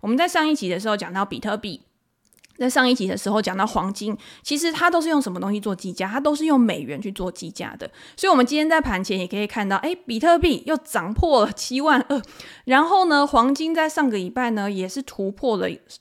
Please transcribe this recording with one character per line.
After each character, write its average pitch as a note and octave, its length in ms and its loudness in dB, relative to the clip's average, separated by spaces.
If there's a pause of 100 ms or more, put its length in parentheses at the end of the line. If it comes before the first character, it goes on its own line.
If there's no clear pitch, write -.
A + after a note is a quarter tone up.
我 G3+ 40 -6
们 A3 80 2
在 E4+ 140 2
上 D#4 180 2
一 D#4 80 2
集 G3+ 140 -4
的 F3+ 100 -2
时 G#3+ 120 -4
候 G#3 40 2
讲 F#3+ 160 -6
到 F#3+ 140 -2
比 D#3 160 -8
特 G#3+ 160 -4
币， D#3 240 -12 (760)
在 B3+ 100 0
上 B3+ 200 4
一 B3+ 60 6
集 G3 140 -2
的 F#3+ 80 -4
时 G3 140 -4
候 G#3+ 100 2
讲 F#3 160 -4
到 F#3+ 100 0
黄 G3 260 -2
金， G#3 240 -6 (260)
其 D4 140 -4
实 E4 140 0
它 E4 180 0
都 E4+ 120 4
是 D#4 80 -4
用 D4+ 120 2
什 G#3 120 -4
么 F3+ 80 -8
东 G3 120 -4
西 G#3+ 60 -2
做 G3+ 160 -4
计 F#3 180 -10
价？ F#3 140 -6
它 A3+ 140 -6
都 D4 160 0
是 D#4 80 -4
用 D4 160 6
美 F3+ 220 2
元 D3 180 -10
去 G#3 100 -8
做 F#3 220 -8
计 E3 180 -12
价 - 260 -12
的。 - 140 -12 (260)
所 F#4+ 120 0
以 - 20 6
我 D#4+ 60 8
们 B3 80 6
今 C#4+ 120 -2
天 D#4 120 0
在 D#4+ 120 4
盘 G#3 220 -2
前 F#3+ 160 -2
也 F3+ 80 -4
可 G3 100 -8
以 G#3 100 -2
看 G#3 220 -4
到， G3 80 0
哎， D#4+ 160 -2 (140)
比 A#3 140 -4
特 E4+ 180 6
币 D4+ 280 2
又 D#4 100 0
涨 G3+ 360 -4
破 C4 320 4
了 G#3 80 -4
七 - 280 -6
万 C#4+ 280 4
二， C#4 140 0 (440)
然 C4+ 180 4
后 F#4 220 4
呢， D4 200 4
黄 C4 260 4
金 D#4+ 220 -2
在 D#4 140 2
上 D#4 200 0
个 G#3+ 80 0
礼 F3+ 120 -4
拜 B3 220 -2
呢， G#3 200 -2
也 F#3 180 -4
是 C4+ 140 -8
突 G3 300 -6
破 A3 240 -2
了 F3+ 100 -2 (340)